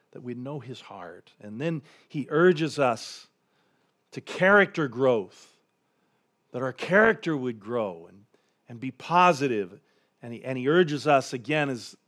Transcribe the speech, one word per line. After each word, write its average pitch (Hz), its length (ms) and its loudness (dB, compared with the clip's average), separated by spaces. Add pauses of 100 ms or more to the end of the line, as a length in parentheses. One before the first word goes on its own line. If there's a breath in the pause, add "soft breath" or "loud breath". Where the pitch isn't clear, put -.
(120)
that - 100 -18
we'd 120 160 -10
know 139 220 -12
his 120 200 -16
heart. 90 600 -18
And 107 200 -14
then 160 220 -4 (260 soft breath)
he 139 220 -8
urges 160 480 4
us - 480 -2 (840)
to 131 80 -14
character 185 640 4
growth, 120 640 0 (1040)
that 123 100 -8
our 127 100 -4
character 185 640 2
would 123 240 -6
grow 98 480 -6
and, 98 160 -20 (440)
and 117 120 -18
be 131 100 -8
positive. 131 880 0 (420)
And 120 140 -14
he, 110 100 -14
and 131 140 -6
he 127 100 -2
urges 151 380 2
us, 139 260 2
again, 139 380 -2
as 117 260 -10 (120)